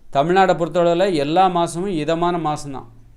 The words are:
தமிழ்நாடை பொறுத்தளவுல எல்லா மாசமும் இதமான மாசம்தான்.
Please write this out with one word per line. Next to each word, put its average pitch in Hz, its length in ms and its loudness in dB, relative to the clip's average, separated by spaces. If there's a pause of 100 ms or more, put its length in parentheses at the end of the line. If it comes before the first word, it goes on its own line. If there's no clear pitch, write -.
(100)
தமிழ்நாடை 180 440 2
பொறுத்தளவுல 170 600 0
எல்லா 160 340 2
மாசமும் 175 480 -2
இதமான 165 420 -2
மாசம்தான். 143 500 -6 (280)